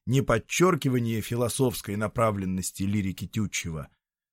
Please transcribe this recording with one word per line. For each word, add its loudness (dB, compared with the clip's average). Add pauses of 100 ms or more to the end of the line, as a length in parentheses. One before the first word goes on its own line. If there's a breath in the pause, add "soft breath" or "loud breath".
не 2
подчёркивание 2
философской -2
направленности 0
лирики -2
Тютчева, -4 (440)